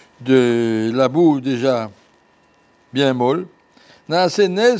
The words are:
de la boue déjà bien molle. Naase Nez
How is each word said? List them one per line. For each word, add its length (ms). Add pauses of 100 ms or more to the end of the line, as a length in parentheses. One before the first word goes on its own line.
(200)
de 760
la 140
boue 320
déjà 500 (1000)
bien 200
molle. 340 (600)
Naase 300
Nez 420